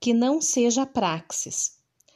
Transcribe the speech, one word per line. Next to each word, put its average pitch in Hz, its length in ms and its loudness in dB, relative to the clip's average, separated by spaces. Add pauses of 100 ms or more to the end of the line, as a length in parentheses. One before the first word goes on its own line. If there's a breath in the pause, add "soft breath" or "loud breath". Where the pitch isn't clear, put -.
que 240 140 2
não 254 260 2
seja 247 460 0
praxis. - 840 -4 (440 soft breath)